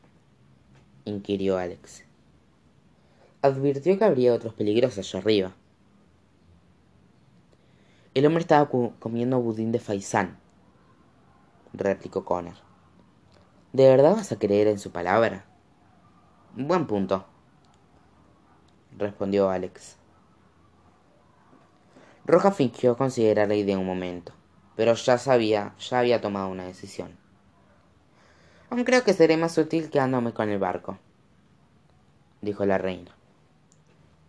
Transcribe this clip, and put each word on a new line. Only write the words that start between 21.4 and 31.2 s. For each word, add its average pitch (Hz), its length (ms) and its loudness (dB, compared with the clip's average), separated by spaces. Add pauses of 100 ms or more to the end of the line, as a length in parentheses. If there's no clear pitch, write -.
Roja 180 260 4
fingió 123 440 0
considerar 110 520 0
la 104 80 0
idea 101 220 0
un 95 80 -4
momento, 90 480 -8 (420)
pero 113 180 2
ya 123 240 0
sabía, 110 640 0
ya 123 200 -4
había 120 220 0
tomado 98 280 -4
una 92 160 -10
decisión. 90 520 -14 (1500)
"Aún 240 160 -2
creo 247 180 4
que 196 100 2
seré 160 220 6
más 165 220 -2
útil 156 320 -2
quedándome 131 440 0
con 107 160 -2
el 104 80 -2
barco", 92 400 -4 (1400)